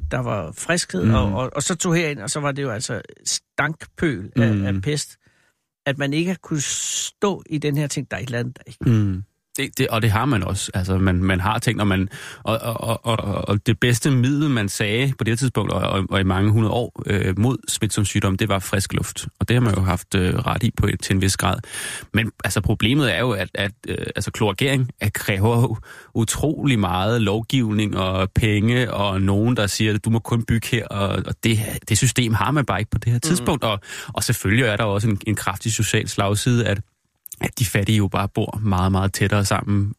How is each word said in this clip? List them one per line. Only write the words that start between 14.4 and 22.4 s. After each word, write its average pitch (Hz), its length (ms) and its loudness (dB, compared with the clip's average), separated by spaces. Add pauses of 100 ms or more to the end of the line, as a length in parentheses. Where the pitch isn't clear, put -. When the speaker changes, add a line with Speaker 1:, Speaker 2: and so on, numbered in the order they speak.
Speaker 2:
man 107 200 0
sagde 117 480 0
på - 60 -4
det 107 80 2
her 117 40 2
tidspunkt, 113 360 0
og, 90 180 -2
og, 95 200 0
og 98 100 0
i 95 40 2
mange 95 280 2
hundrede 110 220 4
år, - 320 -4
øh, 95 340 0
mod 123 180 4 (100)
smitsom - 380 0
sygdom, 95 320 0
det 110 120 0
var 98 100 0
frisk - 340 -2
luft. - 340 -4 (120)
Og - 80 -4
det 117 80 4
har 123 60 4
man 110 140 4
jo 98 60 2
haft, 90 340 0
øh, 90 200 2
ret - 280 0
i 113 140 2
på, 104 100 4 (140)
til 101 140 0
en 95 60 2
vis 98 160 2
grad. - 200 0 (560)
Men, 110 180 2 (120)